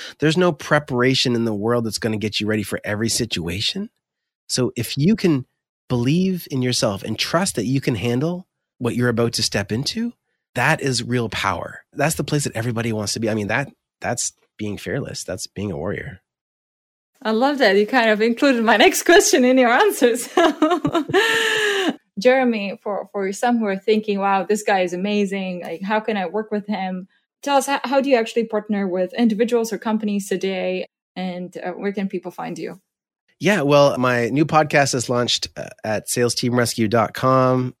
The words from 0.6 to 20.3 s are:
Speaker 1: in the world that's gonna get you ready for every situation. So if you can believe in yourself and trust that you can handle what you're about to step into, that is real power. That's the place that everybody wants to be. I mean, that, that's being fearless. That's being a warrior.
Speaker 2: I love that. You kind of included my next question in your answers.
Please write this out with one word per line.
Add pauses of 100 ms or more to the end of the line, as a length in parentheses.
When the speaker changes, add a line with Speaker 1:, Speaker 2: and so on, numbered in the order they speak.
Speaker 1:
in
the
world
that's
gonna
get
you
ready
for
every
situation. (580)
So
if
you
can (400)
believe
in
yourself
and
trust
that
you
can
handle (320)
what
you're
about
to
step
into, (400)
that
is
real
power. (100)
That's
the
place
that
everybody
wants
to
be.
I
mean,
that, (300)
that's (220)
being
fearless.
That's
being
a
warrior. (1040)
Speaker 2:
I
love
that.
You
kind
of
included
my
next
question
in
your
answers.